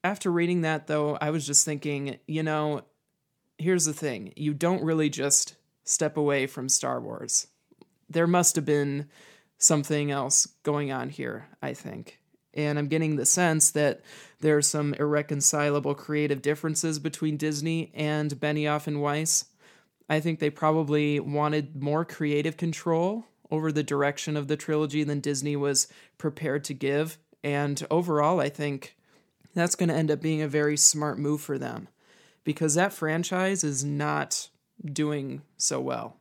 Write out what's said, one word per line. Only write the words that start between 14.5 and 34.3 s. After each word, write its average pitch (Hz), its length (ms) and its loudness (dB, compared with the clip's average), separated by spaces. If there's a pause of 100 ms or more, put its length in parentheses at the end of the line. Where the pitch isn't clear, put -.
are 147 60 4
some 147 320 0
irreconcilable 147 960 2
creative 147 480 -2
differences 156 560 0
between 151 400 -2
Disney 156 560 -2
and 151 380 0
Benioff 151 560 0
and 147 160 -2
Weiss. 151 420 0 (640)
I 156 100 2
think 160 200 -2
they 151 100 2
probably 151 680 2
wanted 147 600 -2
more 147 260 0
creative 151 520 -2
control 170 680 -2 (260)
over 156 200 0
the 147 120 0
direction 143 520 0
of 143 120 -2
the 151 100 0
trilogy 151 460 0
than 147 160 -2
Disney 143 360 -2
was 143 320 -2 (300)
prepared 147 460 -4
to 147 100 -8
give. 143 460 -2 (240)
And 143 480 -2
overall, 165 480 2
I 143 100 2
think 143 480 -6 (560)
that's 175 220 2
gonna 170 160 2
end 156 180 2
up 147 120 2
being 156 200 0
a 151 60 0
very 147 300 2
smart 147 420 4
move 147 220 0
for 139 160 -4
them, 120 320 -8 (560)
because 151 300 2
that 190 180 4
franchise 180 720 0
is 143 180 -2
not 147 640 -2 (340)